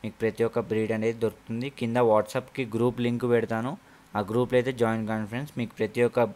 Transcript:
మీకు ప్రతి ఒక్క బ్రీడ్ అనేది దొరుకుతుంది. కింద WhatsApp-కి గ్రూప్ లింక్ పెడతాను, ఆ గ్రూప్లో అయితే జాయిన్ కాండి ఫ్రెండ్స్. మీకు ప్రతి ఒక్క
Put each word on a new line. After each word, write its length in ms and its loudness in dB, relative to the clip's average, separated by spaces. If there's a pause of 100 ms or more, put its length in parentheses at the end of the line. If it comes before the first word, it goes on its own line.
మీకు 200 -10
ప్రతి 240 0
ఒక్క 120 -2 (120)
బ్రీడ్ 260 0
అనేది 280 0
దొరుకుతుంది. 440 -6 (120)
కింద 180 0 (120)
WhatsApp-కి 540 0 (100)
గ్రూప్ 320 2
లింక్ 280 0
పెడతాను, 380 0 (440)
ఆ 140 0
గ్రూప్లో 300 2
అయితే 220 -4
జాయిన్ 280 0
కాండి 220 -4
ఫ్రెండ్స్. 260 -8
మీకు 220 -6
ప్రతి 280 0
ఒక్క 120 0 (160)